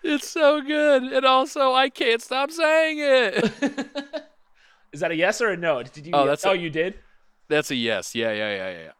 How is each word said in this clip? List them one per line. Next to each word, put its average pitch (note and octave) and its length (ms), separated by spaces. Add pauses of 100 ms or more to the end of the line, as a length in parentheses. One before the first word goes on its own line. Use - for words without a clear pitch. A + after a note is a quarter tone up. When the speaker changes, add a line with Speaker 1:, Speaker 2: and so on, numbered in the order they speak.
Speaker 1:
It's D4 200
so D4+ 320
good. D4 440
And C4 220
also, C4 480
I C4 160
can't A#3 320
stop C4+ 280
saying D#4+ 500
it. A#3+ 440
Speaker 2:
<laughs> - 800 (680)
Is D3 80
that E3 100
a E3+ 60
yes F#3+ 240
or A3+ 100
a F3+ 60
no? D#3+ 260
Did C#3 240
you F3 80
Speaker 1:
Oh, C#3+ 80
Speaker 2:
ye-, C3+ 60
Speaker 1:
that's D3 180
Speaker 2:
oh, G3 60
Speaker 1:
a F#3+ 40
Speaker 2:
you E3+ 140
did? E3 240 (540)
Speaker 1:
That's D3+ 220
a C#3 40
yes. A2+ 400
Yeah, A2+ 180
yeah, G#2+ 240
yeah, F#2+ 140
yeah, E2+ 140
yeah. D#2 160